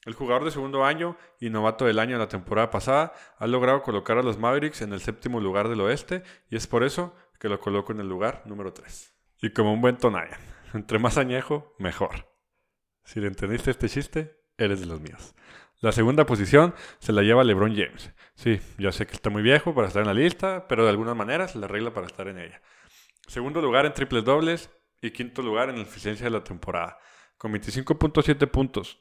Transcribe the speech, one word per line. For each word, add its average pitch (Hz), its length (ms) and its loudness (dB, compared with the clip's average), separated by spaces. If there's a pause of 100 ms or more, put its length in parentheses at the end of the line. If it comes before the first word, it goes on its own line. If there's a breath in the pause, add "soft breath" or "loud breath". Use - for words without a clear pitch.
El 113 100 -12
jugador 127 300 0
de 160 60 -2
segundo 135 340 -2
año 160 320 0 (240 loud breath)
y 120 80 -6
novato 110 380 0
del 110 120 4
año 117 160 0
de 120 40 -4
la 113 100 -2
temporada 107 420 0
pasada 139 440 0 (240 loud breath)
ha 107 80 -4
logrado 127 360 2
colocar 110 360 0
a 127 40 2
los 113 160 -2
Mavericks 143 440 0
en 104 100 -8
el 95 80 -6
séptimo 120 400 -6
lugar 101 280 0
del 117 120 -2
oeste 143 440 -2 (260 loud breath)
y 113 60 -6
es 110 100 -6
por 120 180 2
eso 175 300 -4 (240 soft breath)
que 110 100 -6
lo 101 100 -2
coloco 101 340 -2
en 107 80 -8
el 98 80 -8
lugar 95 360 -4
número 101 300 -12
tres. - 420 -20 (240)
Y 165 100 -4
como 107 220 2
un 110 80 0
buen 123 160 4
Tonayan, 90 440 -2 (160)
<laughs> - 180 -20
entre 110 240 -2
más 113 180 2
añejo, 135 640 -2
mejor. - 560 -6 (720)
Si - 160 -10
le 101 80 -4
entendiste 101 420 -4
este 123 180 -2
chiste, 156 520 -6 (180)
eres 101 220 0
de 90 60 -10
los 80 140 -10
míos. - 340 -18 (460 loud breath)
La 110 120 0
segunda 120 320 4
posición 135 500 6 (240 loud breath)
se - 140 -2
la 104 100 6
lleva 117 220 8
LeBron 107 300 4
James. 92 380 -4 (220 soft breath)
Sí, 110 260 0 (180)
ya 98 140 0
sé 104 140 -4
que - 60 -16
está - 180 -4
muy 104 120 -2
viejo 147 320 4
para 113 140 2
estar 98 140 0
en 107 60 2
la 98 60 2
lista, 180 540 0
pero 117 160 2
de 113 60 6
alguna 113 240 0
manera 131 340 -4
se 120 100 -12
le 101 80 -8
arregla 107 260 -4
para 90 140 -8
estar 95 220 -12
en 95 100 -12
ella. 85 240 -16 (640 soft breath)
Segundo 139 340 -6
lugar 139 260 4
en 147 60 -2
triples 127 320 -2
dobles 160 460 2 (300)
y 117 100 -6
quinto 120 320 -10
lugar 120 280 0
en 123 80 -8
eficiencia 107 460 -8
de 120 60 -2
la 110 140 -4
temporada. 87 540 -8 (380 soft breath)
Con 110 160 -8
veinticinco 131 460 -4
punto 151 240 2
siete 143 240 2
puntos, 131 540 -2